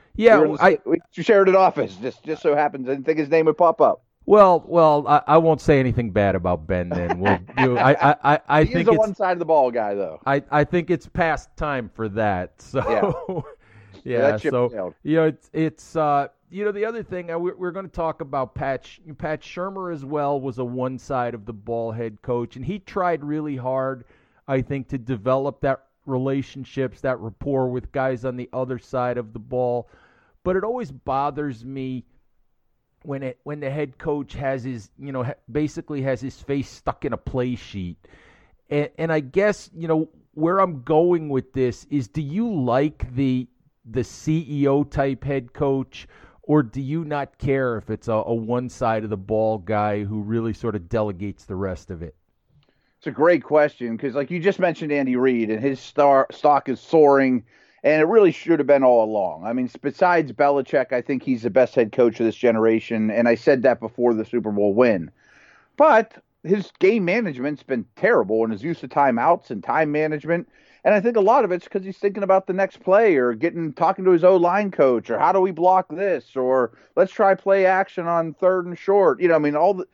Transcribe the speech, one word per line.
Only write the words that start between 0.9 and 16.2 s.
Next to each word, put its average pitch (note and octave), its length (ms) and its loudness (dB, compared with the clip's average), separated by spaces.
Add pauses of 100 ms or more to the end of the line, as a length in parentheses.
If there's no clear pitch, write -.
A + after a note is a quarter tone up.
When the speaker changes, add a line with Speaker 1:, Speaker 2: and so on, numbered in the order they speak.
Speaker 2:
shared G3 260 6
an F#3 80 4
office. D3+ 400 2
Just, A2+ 260 -10
just D#3 200 -8
so D3 120 2
happens, D3 320 -2
I C3 60 -4
didn't C#3 140 -6
think D#3 120 0
his C#3+ 120 -4
name D#3+ 160 2
would D3+ 100 2
pop E3 240 2
up. A#2+ 240 4 (220)
Speaker 1:
Well, F#3+ 420 6
well, D3+ 400 4
I, D3 180 4
I D3+ 120 6
won't D#3+ 220 4
say C#3+ 200 4
anything A#2 320 -2
bad G2 240 2
about F2 300 -2
Ben F2+ 240 -4
then. F2 280 -4
We'll, F#2+ 200 2 (100)
Speaker 2:
<laughs> - 100 -6
Speaker 1:
you B2+ 160 2
know, - 40 0
I, C#3+ 320 4
I, D3 120 2
I, D3 260 2
I D3+ 160 4
Speaker 2:
He - 100 -2
Speaker 1:
think E3+ 80 0
Speaker 2:
is F#3 60 4
a - 40 6
Speaker 1:
it's E3 60 4
Speaker 2:
one G#3+ 160 0
side F#3 180 -2
of F3 80 -2
the E3 60 -2
ball C#3+ 260 2
guy, G#2+ 220 -2
though. F2 300 -6
Speaker 1:
I, C#3 280 0
I D3 100 4
think E3+ 280 -2
it's - 180 -2
past D#3+ 480 -4
time C#3 380 -6
for A2+ 160 -6
that. G2 500 -4
So, - 280 -6
Speaker 2:
Yeah. F#3+ 520 -2 (240)
Speaker 1:
<laughs> - 300 -20 (100)
yeah, B2 140 -4
Speaker 2:
Yeah, C3+ 120 2
that A2 120 -4
ship D3 100 -2
Speaker 1:
so, B2 160 0
Speaker 2:
sailed. G2 340 -8
Speaker 1:
you D3+ 140 -2
know, D#3+ 80 2
it's, - 280 -4
it's, D#3+ 440 -6
uh, C#3+ 320 0 (200)